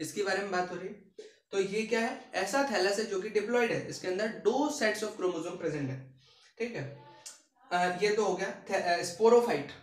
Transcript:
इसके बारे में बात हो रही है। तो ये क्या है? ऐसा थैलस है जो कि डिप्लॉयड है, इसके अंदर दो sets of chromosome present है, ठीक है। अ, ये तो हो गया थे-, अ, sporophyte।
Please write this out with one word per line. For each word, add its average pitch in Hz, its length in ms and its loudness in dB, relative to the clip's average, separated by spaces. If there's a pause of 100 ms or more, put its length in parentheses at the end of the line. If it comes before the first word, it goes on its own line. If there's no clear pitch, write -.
इसके 202 220 -4
बारे 190 160 0
में 196 120 -4
बात 180 200 -2
हो 180 60 -8
रही 185 120 -10
है। 226 60 -12 (580)
तो 196 80 2
ये 190 220 0
क्या 226 180 0
है? 254 340 -4
ऐसा 262 380 0
थैलस 202 260 2
है 220 80 -2
जो 196 140 -4
कि 214 80 -6
डिप्लॉयड 220 440 2
है, 139 160 -4
इसके 156 200 -8
अंदर 202 200 -2
दो 262 540 0
sets 214 180 2
of 214 100 -4
chromosome 180 460 -2
present 151 320 -4
है, - 260 -10 (440)
ठीक 233 180 -6
है। - 320 -10 (640)
अ, 180 300 2
ये 208 120 4
तो 214 100 2
हो 185 120 2
गया - 340 -6
थे-, 190 120 2
अ, 175 200 2
sporophyte। 226 680 6 (120)